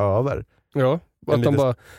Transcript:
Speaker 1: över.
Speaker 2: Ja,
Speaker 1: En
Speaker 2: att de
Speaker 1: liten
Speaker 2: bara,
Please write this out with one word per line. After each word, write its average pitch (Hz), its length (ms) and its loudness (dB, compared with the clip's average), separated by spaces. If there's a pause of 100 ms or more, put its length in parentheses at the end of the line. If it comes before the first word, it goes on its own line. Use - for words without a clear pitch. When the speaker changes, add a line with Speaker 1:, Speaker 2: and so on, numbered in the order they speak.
Speaker 1:
över. 107 440 -2 (300)
Speaker 2:
Ja, 131 180 2
Speaker 1:
En - 20 -2
Speaker 2:
att 170 60 -4 (260)
de 147 100 0
Speaker 1:
liten 139 200 2
Speaker 2:
bara, 131 180 2 (240)